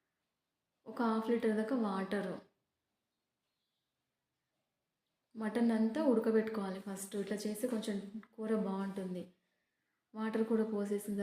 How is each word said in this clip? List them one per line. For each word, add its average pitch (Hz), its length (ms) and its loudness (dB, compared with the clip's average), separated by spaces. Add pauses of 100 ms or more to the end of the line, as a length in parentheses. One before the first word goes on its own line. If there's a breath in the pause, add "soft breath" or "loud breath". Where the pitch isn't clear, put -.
(840)
ఒక 226 140 -6 (100)
హాఫ్ 220 220 2
లీటర్ 226 280 4
దాకా 233 180 0 (100)
వాటరు. 190 500 -2 (3000)
మటన్ 226 440 2
అంతా 226 320 2
ఉడకబెట్టుకోవాలి 220 760 2
ఫస్ట్. 196 360 -8
ఇట్లా 202 200 -4
చేస్తే 214 300 -2
కొంచెం 208 260 -2 (380)
కూర 220 160 -2 (160)
బాగుంటుంది. 190 560 -4 (880)
వాటర్ 220 400 0
కూడా 220 200 4
పోసేసిన 202 500 -2